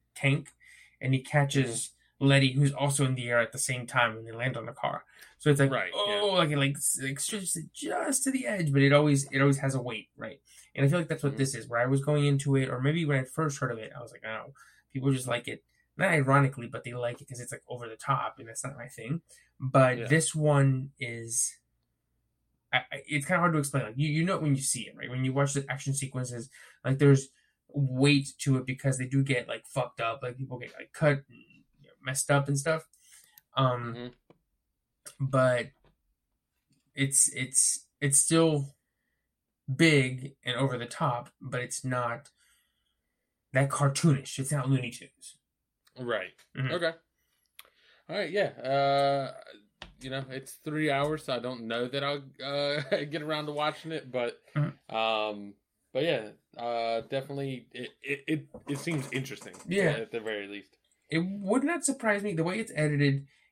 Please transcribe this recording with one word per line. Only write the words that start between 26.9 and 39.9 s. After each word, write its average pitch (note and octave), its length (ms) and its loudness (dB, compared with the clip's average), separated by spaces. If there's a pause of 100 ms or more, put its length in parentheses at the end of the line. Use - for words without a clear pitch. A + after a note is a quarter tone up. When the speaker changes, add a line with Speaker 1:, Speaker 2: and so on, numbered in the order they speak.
Speaker 1:
there's C#3+ 300 8 (380)
weight C#3 640 4 (100)
to C3+ 180 2
it C3 80 -4
because C3+ 320 -2
they C3 100 -4
do C3+ 160 2
get, C3 240 0
like, A2+ 200 -8
fucked B2 340 -6
up. A2+ 220 -2
Like, B2 140 -8
people B2+ 220 -8
get, B2 180 -14
like, - 160 -16
cut, C#3+ 360 2
and, - 80 -20 (420)
you - 80 -20
know, - 140 -20
messed C3+ 300 -2
up C#3+ 160 4
and C#3+ 100 0
stuff. D#3+ 300 -2 (680)
Um, A#2+ 400 0
Speaker 2:
Mm-hmm. B2 120 -10 (1120)
Speaker 1:
but B2+ 520 2 (1200)
it's, C#3 380 2
it's, - 540 -2 (140)
it's C#3+ 180 4
still D#3 560 2 (1000)
big C3 720 4